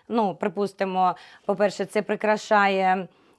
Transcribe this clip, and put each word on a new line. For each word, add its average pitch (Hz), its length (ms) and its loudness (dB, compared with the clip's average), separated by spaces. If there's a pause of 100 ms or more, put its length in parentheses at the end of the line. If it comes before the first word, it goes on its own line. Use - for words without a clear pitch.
ну, 208 260 -2
припустимо, 190 800 -2 (320)
по-перше, 202 380 0
це 202 180 -2
прикрашає, 196 1080 2 (300)